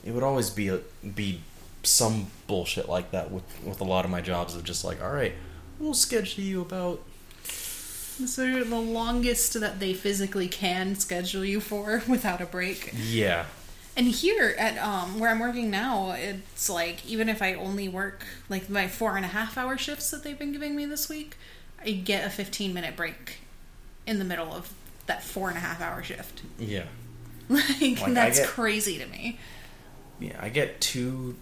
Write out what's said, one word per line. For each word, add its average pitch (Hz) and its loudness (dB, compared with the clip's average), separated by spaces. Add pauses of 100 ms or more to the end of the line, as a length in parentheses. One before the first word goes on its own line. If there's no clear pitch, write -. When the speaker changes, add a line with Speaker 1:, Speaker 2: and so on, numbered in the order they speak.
Speaker 1:
it 101 -4
would 120 2
always 131 4
be 98 0
a, 95 2 (340)
be 98 -2 (420)
some 110 6 (200)
bullshit 90 0
like 90 0
that 80 0
with, 92 -6 (200)
with 95 -4
a 98 0
lot 92 4
of 92 0
my 87 0
jobs 85 0
of 85 -6
just 87 -4
like, 90 -2
All 113 -2
right, 131 2 (480)
we'll 302 0
schedule 196 2
you 190 0
about 175 -2 (1200)
Speaker 2:
So 254 2
the 233 0
longest 233 2
that 202 0
they 190 2
physically 196 0
can 185 0
schedule 190 0
you 196 2
for 208 0
<laughs> - -2
without 202 4
a 180 -4
break. 180 -4
Speaker 1:
Yeah. 110 4 (500)
Speaker 2:
And 247 8
here 320 6
at, 220 4
um, 196 0
where 233 6
I'm 226 4
working 240 2
now, 196 2
it's 196 -2
like, 170 0
even 220 2
if 220 2
I 185 4
only 196 -2
work, 190 -4 (240)
like, 190 -2
my 196 2
four 202 2
and 190 2
a 180 -2
half 214 0
hour 262 0
shifts 294 -2
that 302 -6
they've 285 -6
been 285 -2
giving 285 -2
me 294 0
this 294 -2
week, 302 -8 (480)
I 220 2
get 196 2
a 196 -2
fifteen 196 -4
minute 170 -4
break - -6 (680)
in 220 2
the 190 2
middle 170 -2
of 165 -8 (340)
that - -2
four 190 -2
and 175 -2
a 170 -2
half 170 -4
hour 170 -4
shift. - -8 (160)
Speaker 1:
Yeah. 104 -2 (320)
Speaker 2:
<laughs> - -14
Like, 277 6
Speaker 1:
Like, 262 6
I - 4
Speaker 2:
that's 240 8
Speaker 1:
get 254 6
Speaker 2:
crazy 208 2
to 127 -6
me. - -6 (800)
Speaker 1:
Yeah, - -8
I 104 -4
get 131 0
two 127 -2